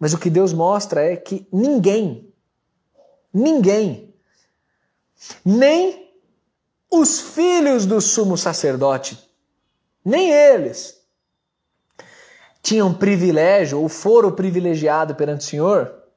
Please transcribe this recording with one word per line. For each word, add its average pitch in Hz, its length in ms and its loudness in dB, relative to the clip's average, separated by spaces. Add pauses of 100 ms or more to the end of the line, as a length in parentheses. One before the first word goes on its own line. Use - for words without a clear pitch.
Mas 151 120 -2
o 170 60 -2
que 180 100 -4
Deus 175 240 2
mostra 175 480 -2
é 170 140 0
que 185 380 -12
ninguém, 202 760 -2 (1080)
ninguém, 214 800 0 (1300)
nem 285 580 2 (880)
os 320 280 2
filhos 302 680 0
do 214 160 0
sumo 190 340 -2
sacerdote, 135 840 -4 (840)
nem 330 260 0
eles, 277 720 2 (1600)
tinham 208 300 0
privilégio 175 880 2
ou 156 80 -2
foram 208 420 2
privilegiados 165 840 -2
perante 147 240 -4
o - 80 -12
Senhor 156 460 -2 (220)